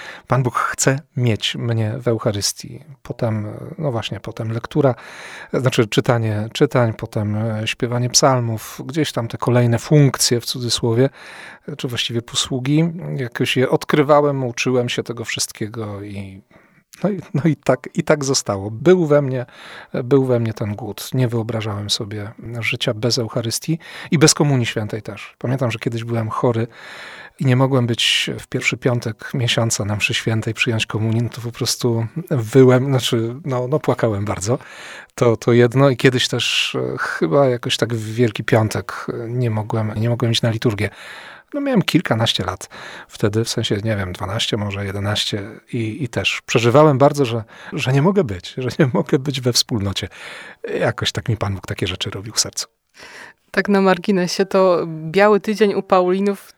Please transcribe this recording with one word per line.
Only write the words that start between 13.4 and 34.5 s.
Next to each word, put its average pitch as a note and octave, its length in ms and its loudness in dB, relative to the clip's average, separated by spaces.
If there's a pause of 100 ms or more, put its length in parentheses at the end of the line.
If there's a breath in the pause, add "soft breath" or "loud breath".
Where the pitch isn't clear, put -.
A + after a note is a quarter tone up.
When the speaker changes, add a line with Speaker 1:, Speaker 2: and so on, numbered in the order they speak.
Speaker 1:
je B2+ 120 4
odkrywałem, D3 760 2
uczyłem B2 460 0
się - 140 -4
tego A#2 220 -8
wszystkiego G#2 800 -8
i, G2 380 -12 (640 soft breath)
no F3+ 60 2
i, G3 100 -4 (140)
no D3 120 -2
i D#3 100 4
tak, - 380 -2
i E3+ 100 -2
tak D3+ 220 2
zostało. G#2+ 460 -2
Był E3 340 4
we D3 160 4
mnie, C3 240 -4 (580 loud breath)
był C3 220 4
we B2 140 2
mnie A2+ 140 0
ten G#2 220 -4
głód. G2+ 380 -10
Nie C3 140 2
wyobrażałem A2 640 -4
sobie G#2 420 -6 (280)
życia A#2+ 340 -2
bez A2+ 240 0
Eucharystii A#2 600 -4 (320 loud breath)
i E3+ 60 4
bez D3+ 160 8
Komunii C#3 320 2
Świętej G#2+ 360 -6
też. - 380 -14
Pamiętam, B2+ 320 -2
że A2 80 -6
kiedyś A#2 240 -4
byłem A#2 260 -2
chory A#2 380 0 (720 loud breath)
i D3 60 0
nie B2+ 100 4
mogłem C3 320 4
być - 420 0 (100)
w - 80 -18
pierwszy - 300 -4
piątek A#2+ 560 -2
miesiąca A#2 520 0
na G#2 100 -2
mszy - 180 -2
świętej A2 400 -2
przyjąć A2+ 320 -2
komunię, A2 360 0
no A#2 80 0
to - 120 -14
po A#2 100 -8
prostu A#2 540 0 (260)
wyłem, B2+ 540 6
znaczy, B2 500 0 (100)
no, B2+ 220 -2
no C#3+ 120 0
płakałem A2 460 0
bardzo. G2+ 340 -2 (560 loud breath)